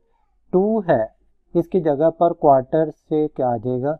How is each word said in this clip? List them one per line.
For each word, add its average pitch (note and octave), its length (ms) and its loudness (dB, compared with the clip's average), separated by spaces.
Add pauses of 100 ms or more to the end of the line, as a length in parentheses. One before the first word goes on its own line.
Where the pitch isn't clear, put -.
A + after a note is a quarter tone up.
(540)
टू G#3 280 0
है D#3 200 0 (520)
इसकी E3+ 280 0
जगह D3+ 300 2
पर E3+ 240 0
quarter D3 560 2
से D3+ 380 -4
क्या B2+ 200 -4
आ A#2+ 80 -2
जाएगा, B2+ 420 -4